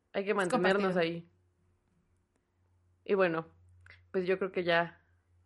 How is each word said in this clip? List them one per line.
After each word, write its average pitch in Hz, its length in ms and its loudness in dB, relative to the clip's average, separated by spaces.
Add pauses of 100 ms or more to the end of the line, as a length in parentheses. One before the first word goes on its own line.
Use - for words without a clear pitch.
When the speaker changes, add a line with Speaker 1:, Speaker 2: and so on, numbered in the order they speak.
(140)
Speaker 1:
hay 202 120 -2
que 202 60 -2
Speaker 2:
Es 214 40 -2
Speaker 1:
mantenernos 190 600 2
Speaker 2:
compartido. 185 60 0
Speaker 1:
ahí. 170 280 -4 (1800)
Y - 100 -2
bueno, 165 320 0 (640)
pues 185 140 -2
yo 185 140 0
creo 190 120 -6
que 185 120 -4
ya 170 400 0 (440)